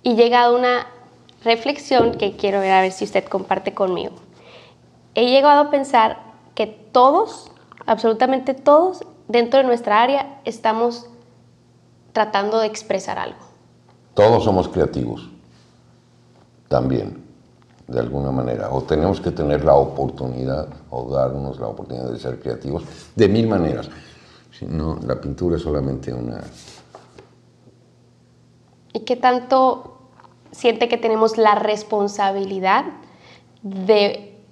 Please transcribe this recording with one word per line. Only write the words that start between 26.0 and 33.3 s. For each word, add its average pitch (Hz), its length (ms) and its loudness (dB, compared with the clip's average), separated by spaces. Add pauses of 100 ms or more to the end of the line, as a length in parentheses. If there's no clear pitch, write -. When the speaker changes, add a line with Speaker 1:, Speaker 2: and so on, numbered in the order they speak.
Speaker 2:
una 58 300 -10 (2500)
Speaker 1:
¿Y 220 80 -6
qué 240 160 -2
tanto 254 840 2 (520)
siente 233 380 0
que 240 80 0
tenemos 220 400 0
la 214 180 4
responsabilidad 202 1300 -2 (760)